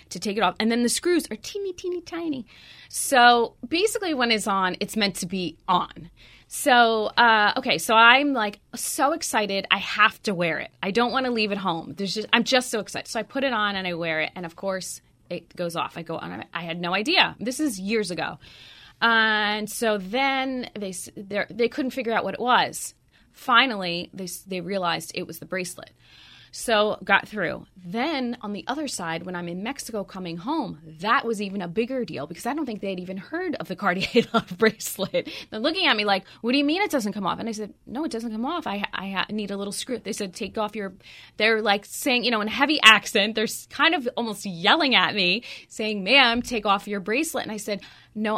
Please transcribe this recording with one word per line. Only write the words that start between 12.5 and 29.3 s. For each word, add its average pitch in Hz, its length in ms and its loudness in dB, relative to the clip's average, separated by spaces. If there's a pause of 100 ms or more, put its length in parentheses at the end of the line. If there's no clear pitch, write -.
so 214 120 -2
excited. - 260 -8
So 226 140 -6
I - 20 -4
put 269 220 -4
it 262 80 0
on 208 240 0
and 190 100 -4
I 175 60 -2
wear 160 260 -2
it. 156 160 -2
And 180 100 -8
of 165 120 -12
course, 190 420 -6 (300)
it 180 260 -10
goes 170 220 -4
off. - 200 -4
I 170 40 -10
go 165 160 -8
on. 180 260 -10 (100)
I 170 100 -6
had 170 180 -6
no 175 120 -2
idea. 214 460 2
This 247 220 -4
is 240 180 -2
years 196 320 -2
ago. 165 260 -6 (640)
And 214 680 4
so 220 280 0
then 262 800 -2
they 202 120 -6
s-, - 260 -10
they're, 202 340 -4
they 226 200 0
couldn't 262 220 -2
figure 240 220 -4
out 208 120 2
what 190 80 -4
it - 80 -8
was. 220 540 2 (360)
Finally, 208 840 2
they 185 120 -10
s-, - 200 -12
they 185 160 -6
realized 170 540 -2
it 180 100 -6
was 165 140 -14
the - 60 -16
bracelet. - 460 -8 (640)
So 214 480 2
got 196 280 2
through. 165 360 -4 (200)
Then 240 560 -4
on 208 100 -6
the 202 160 -8
other 285 220 -4
side, 165 360 -6
when 180 120 -6